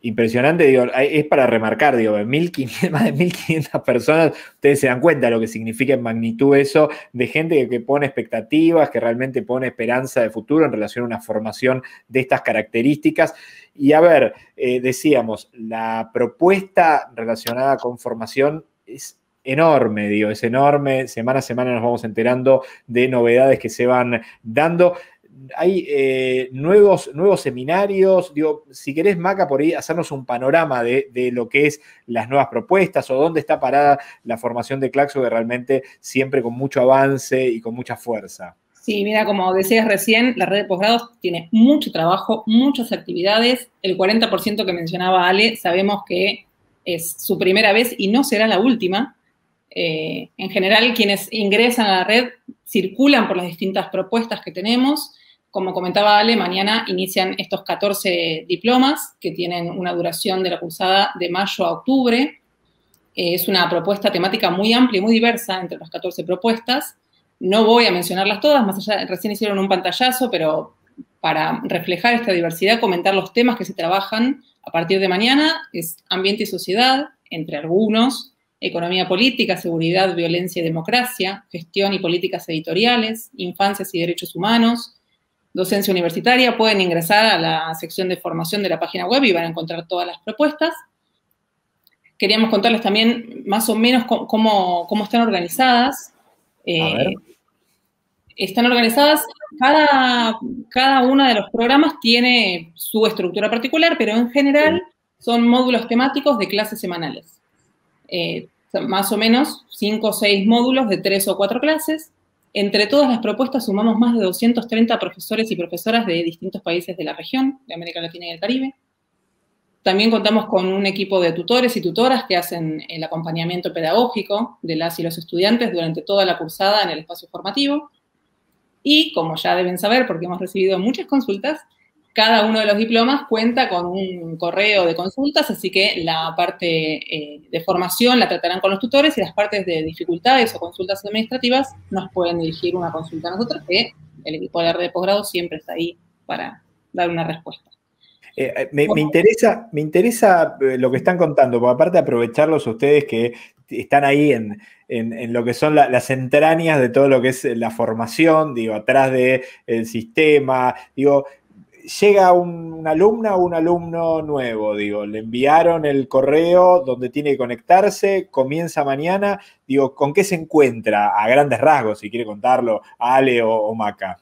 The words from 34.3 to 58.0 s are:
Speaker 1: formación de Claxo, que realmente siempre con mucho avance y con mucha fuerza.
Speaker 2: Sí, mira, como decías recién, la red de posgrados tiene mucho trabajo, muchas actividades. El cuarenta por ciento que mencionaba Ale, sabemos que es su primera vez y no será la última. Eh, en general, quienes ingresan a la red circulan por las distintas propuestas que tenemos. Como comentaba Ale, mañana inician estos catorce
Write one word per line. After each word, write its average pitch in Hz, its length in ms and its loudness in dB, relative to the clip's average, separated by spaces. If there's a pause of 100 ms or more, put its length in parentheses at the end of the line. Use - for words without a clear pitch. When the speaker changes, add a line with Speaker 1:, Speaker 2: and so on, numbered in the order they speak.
Speaker 1:
formación 120 420 -6
de 131 120 -2
Claxo, 139 320 0
que 120 80 0
realmente 123 520 -2 (160)
siempre 131 440 -2
con 117 100 -6
mucho 131 300 -2
avance 131 680 2
y 113 140 -4
con 113 120 -10
mucha 123 220 -10
fuerza. 98 580 -10 (280)
Speaker 2:
Sí, 208 220 -4
mira, 214 200 0
como 190 300 0
decías 220 320 2
recién, 226 500 2
la 185 100 0
red 196 120 0
de 202 60 -2
posgrados 202 460 0 (100)
tiene 170 300 -6
mucho 240 400 4
trabajo, 180 560 -2
muchas 240 460 2
actividades. 208 760 0 (120)
El 185 160 -2
cuarenta 214 320 2
por 190 120 -2
ciento 208 260 -4
que 185 60 -2
mencionaba 180 560 0
Ale, 214 280 2
sabemos 196 500 -2
que 185 400 -4 (380)
es 170 340 -8
su - 200 -4
primera 202 340 2
vez 240 240 0
y 196 120 -2
no 240 140 2
será 220 240 0
la 208 140 0
última. 226 560 -2 (540)
Eh, 160 640 -6
en 190 140 -8
general, 220 440 2
quienes 202 380 0
ingresan 220 540 2
a 190 120 2
la 180 60 0
red 233 240 2 (360)
circulan 226 640 2
por 185 100 -2
las 180 100 -4
distintas 190 420 -6
propuestas 214 520 -4
que 175 120 -16
tenemos. 247 600 -2 (400)
Como 185 220 -4
comentaba 202 440 2
Ale, 226 160 4
mañana 196 540 -2
inician 190 500 -2
estos 190 240 -6
catorce 170 840 -4